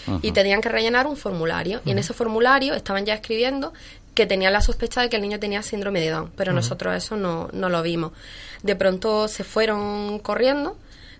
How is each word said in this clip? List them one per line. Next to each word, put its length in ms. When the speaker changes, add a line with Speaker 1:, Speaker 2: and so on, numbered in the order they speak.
Speaker 1:
Ujú. 140
Speaker 2:
Y 100
tenían 300
que 80
rellenar 360
un 120
formulario. 640
Y 80
en 60
Speaker 3:
Ujú. 80
Speaker 2:
ese 80
formulario 600
estaban 300
ya 100
escribiendo 580
que 100
tenían 280
la 80
sospecha 400
de 80
que 80
el 40
niño 180
tenía 220
síndrome 400
de 80
Down, 280
pero 140
Speaker 3:
Ujú. 100
Speaker 2:
nosotros 340
eso 220
no, 340
no 180
lo 140
vimos. 300
De 120
pronto 540
se 160
fueron 720
corriendo 580